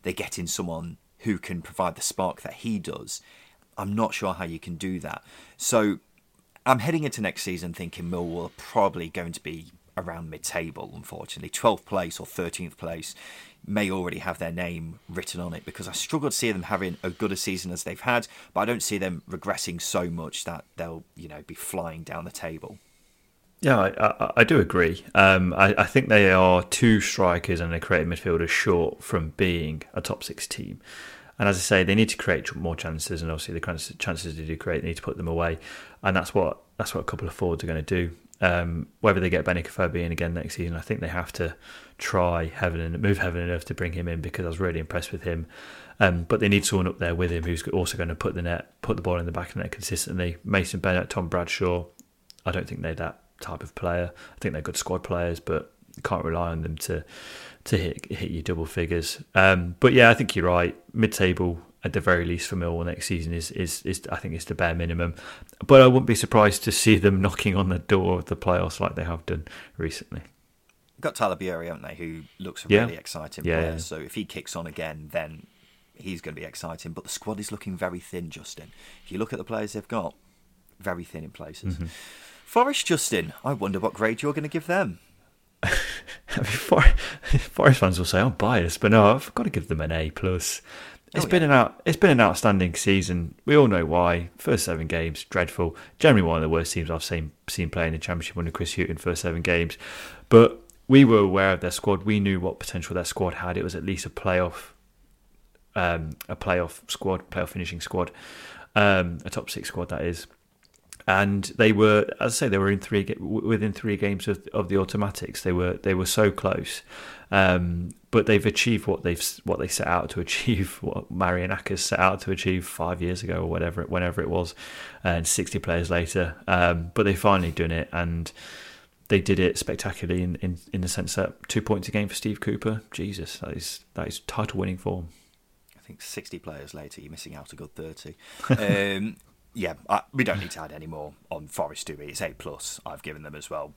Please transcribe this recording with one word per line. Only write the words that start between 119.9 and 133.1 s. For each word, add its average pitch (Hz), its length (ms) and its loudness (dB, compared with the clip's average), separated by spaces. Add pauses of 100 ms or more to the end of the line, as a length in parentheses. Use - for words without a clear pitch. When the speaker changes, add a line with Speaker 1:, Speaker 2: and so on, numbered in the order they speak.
Speaker 2:
to - 80 -6
achieve, 92 580 -2
<laughs> - 40 -12
what - 300 -6
Marion 90 400 0
Ackers 98 280 -4
set - 200 0
out 95 220 4
to 95 100 -4
achieve 92 340 0
five 87 380 -4
years 90 180 -2
ago 87 200 -4
or 85 40 -2
whatever, 85 380 -2
whenever 87 380 -2
it - 80 -2
was, 87 260 -2 (480)
and 85 240 0
sixty - 320 -2
players 85 320 0
later. 87 440 0 (120)
Um, 87 480 2
but 113 80 4
they've 98 160 2
finally 95 320 4
done 82 200 0
it, 82 200 -2
and 85 400 -4 (800)
they 98 120 6
did 95 180 2
it 90 200 2
spectacularly - 640 -4
in, 87 140 -2
in, 90 200 -4 (160)
in 92 80 -2
the 90 60 -2
sense 90 280 -4
that - 320 -4
two 110 140 -2
points 101 260 -2
a - 40 -8
game 104 160 -2
for - 80 -10
Steve 107 240 -4
Cooper. 110 500 -4
Jesus, - 500 -8